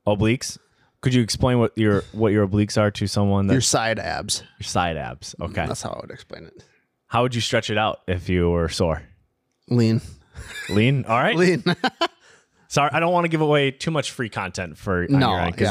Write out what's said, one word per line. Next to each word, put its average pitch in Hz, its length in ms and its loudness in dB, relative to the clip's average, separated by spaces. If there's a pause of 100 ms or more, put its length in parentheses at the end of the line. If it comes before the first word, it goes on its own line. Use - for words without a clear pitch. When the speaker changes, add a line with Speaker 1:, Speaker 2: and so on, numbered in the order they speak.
Speaker 1:
Obliques? 110 540 0 (420)
Could 127 140 0
you 123 60 6
explain 123 380 0
what 113 180 2
your, 104 260 2 (100)
what 107 180 2
your 104 160 4
obliques 104 320 2
are 104 120 2
to 101 160 -4
someone 98 400 0
that 98 80 2
Speaker 2:
Your 131 60 2
side 113 380 0
abs. 82 420 -6 (180)
Speaker 1:
Your 104 60 -14
side 87 320 0
abs. 67 440 -12
Okay. 85 240 -4
Speaker 2:
That's - 160 -6
how - 80 -8
I - 120 -10
would - 100 -18
explain - 340 -18
it. - 180 -20 (440)
Speaker 1:
How 117 160 0
would 127 120 -2
you 117 60 -2
stretch 113 280 -2
it 107 80 -2
out 107 300 -2
if 90 220 -4
you 87 220 2
were 85 180 0
sore? 82 320 -2 (640)
Speaker 2:
Lean. 113 320 2 (720)
Speaker 1:
Lean? 120 380 2
All 110 100 2
right. 151 180 2
Speaker 2:
Lean. 175 280 2 (540)
<laughs> - 500 -20
Speaker 1:
Sorry, 143 260 2
I 156 60 0
don't 170 140 2
wanna 175 160 2
give 160 120 0
away 147 300 4
too - 200 -6
much 156 200 -2
free 117 180 -6
content 90 480 -8
for, 90 260 0
on 139 160 2
Speaker 2:
No, 123 120 2
Speaker 1:
your 92 100 0
end, 87 160 -4
'cause - 140 -2